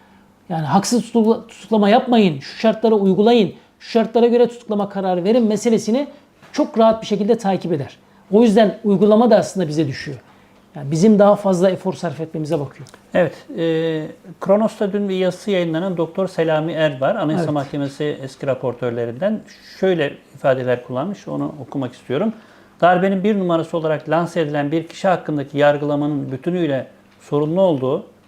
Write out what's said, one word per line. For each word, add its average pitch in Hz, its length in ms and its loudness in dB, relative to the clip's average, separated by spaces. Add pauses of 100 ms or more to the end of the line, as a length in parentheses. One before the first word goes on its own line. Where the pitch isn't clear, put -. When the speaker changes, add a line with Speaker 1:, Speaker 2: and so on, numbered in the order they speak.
(500)
Speaker 1:
Yani 160 180 -4
haksız 196 360 2
tutukla-, 220 440 0
tutuklama 208 420 0
yapmayın, 220 520 2
şu - 180 -16
şartları 220 360 2
uygulayın, 202 580 2 (260)
şu - 120 -20
şartlara 226 360 2
göre 240 220 4
tutuklama 208 400 -6
kararı 185 360 -2
verin" 233 180 2
meselesini 220 640 0 (460)
çok - 260 -2
rahat 220 240 4
bir - 40 -12
şekilde 214 320 0
takip 185 340 -2
eder. 139 240 -6 (360)
O 214 100 6
yüzden 214 420 4
uygulama 214 460 4
da 214 60 6
aslında 180 320 0
bize 151 180 0
düşüyor. 135 320 -10 (560)
Yani 143 160 -10
bizim 196 280 4
daha 202 180 6
fazla 190 340 0
efor 185 220 -4
sarf 147 280 -8
etmemize 160 400 -4
bakıyor. 135 280 -12 (260)
Speaker 2:
Evet, 170 180 0 (260)
e, 160 480 -2 (340)
Kronos'ta 208 520 0
dün 202 160 -4
bir 190 60 -4
yazısı 185 360 -2
yayınlanan 175 460 -2
Doktor 170 300 -4
Selami 160 460 -2
Er 151 280 -2
var. 156 140 0
Anayasa 170 300 -2
Speaker 1:
Evet. 151 80 -2
Speaker 2:
Mahkemesi 143 720 -6
eski 135 240 -12
raportörlerinden 123 920 -4 (400)
şöyle 170 320 0 (220)
ifadeler 127 500 0
kullanmış, 147 440 -8
onu 147 320 -6
okumak 131 320 -8
istiyorum. 180 400 -4 (480)
Darbenin 180 440 2
bir 208 140 0
numarası 170 380 -2
olarak 156 320 -4
lanse 165 320 -2
edilen 147 320 -2
bir 160 140 -4
kişi - 220 -4
hakkındaki 151 500 -4
yargılamanın 147 760 0
bütünüyle 143 540 -4 (340)
sorunlu 151 400 -2
olduğu, 151 460 0 (220)